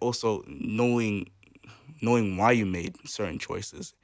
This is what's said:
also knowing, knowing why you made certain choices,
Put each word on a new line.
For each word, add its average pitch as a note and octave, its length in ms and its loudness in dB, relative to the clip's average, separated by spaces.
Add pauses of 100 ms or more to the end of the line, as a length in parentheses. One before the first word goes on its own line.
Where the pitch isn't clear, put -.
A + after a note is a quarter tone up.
also A#2 460 -2
knowing, A2 840 0 (680)
knowing A2 360 4
why A2 160 6
you A2+ 140 4
made F2+ 300 -4 (120)
certain F2 300 -6
choices, - 640 -10